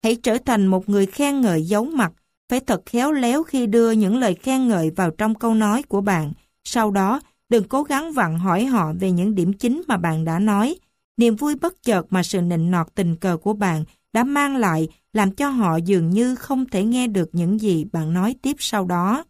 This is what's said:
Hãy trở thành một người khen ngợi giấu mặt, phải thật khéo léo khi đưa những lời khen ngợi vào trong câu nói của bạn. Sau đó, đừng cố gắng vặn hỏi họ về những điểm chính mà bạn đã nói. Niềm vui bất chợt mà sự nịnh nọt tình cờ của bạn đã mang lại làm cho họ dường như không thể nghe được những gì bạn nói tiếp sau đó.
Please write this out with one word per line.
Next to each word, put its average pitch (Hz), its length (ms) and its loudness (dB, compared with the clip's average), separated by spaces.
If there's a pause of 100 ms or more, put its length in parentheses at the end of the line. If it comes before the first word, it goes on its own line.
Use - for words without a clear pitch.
Hãy 226 140 2
trở 233 220 0
thành 226 280 2
một 190 220 2
người 202 180 2
khen 277 340 0
ngợi 175 220 2
giấu 208 220 0
mặt, 254 280 -2 (360)
phải 247 120 -2
thật 240 260 -2
khéo 262 260 0
léo 262 300 0
khi 262 240 -2
đưa 226 240 4
những 214 280 2
lời 220 160 0
khen 262 340 -2
ngợi 170 220 2
vào 170 200 -2
trong 214 240 -2
câu 226 200 -2
nói 220 280 2
của - 180 -2
bạn. 170 320 -2 (320)
Sau 240 260 0
đó, 202 300 0 (280)
đừng 220 200 2
cố 269 140 -2
gắng 294 300 -4
vặn 170 260 -2
hỏi 185 260 0
họ 208 360 0
về 190 100 0
những 185 240 0
điểm 180 180 0
chính 247 360 -2
mà 233 80 0
bạn 160 280 -2
đã 165 140 -2
nói. 214 380 2 (400)
Niềm 226 200 4
vui 294 180 -2
bất 339 280 -6
chợt 202 280 0
mà 185 120 2
sự 180 180 -2
nịnh 175 300 0
nọt 170 240 0
tình 170 220 0
cờ 175 200 -2
của 196 160 -2
bạn 180 320 -2 (280)
đã 226 120 2
mang 285 320 0
lại 160 320 0 (240)
làm 202 180 2
cho 285 180 -2
họ 214 280 0
dường 170 340 2
như 247 240 2
không 262 320 -4
thể 196 180 -2
nghe 247 220 0
được 190 260 -2
những 175 280 0
gì 180 320 0
bạn 160 220 -4
nói 196 280 0
tiếp 285 160 -2
sau 202 260 -4
đó. 185 460 -2